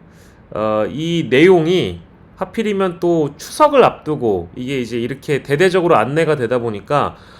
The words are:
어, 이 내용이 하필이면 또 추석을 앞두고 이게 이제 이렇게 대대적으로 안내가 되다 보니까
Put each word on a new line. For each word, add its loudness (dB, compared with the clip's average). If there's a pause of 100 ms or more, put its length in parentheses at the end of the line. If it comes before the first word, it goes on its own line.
(520)
어, -2
이 -4
내용이 2 (380)
하필이면 -4
또 0
추석을 2
앞두고 -2
이게 -6
이제 -6
이렇게 -4
대대적으로 2
안내가 0
되다 -2
보니까 -4 (220)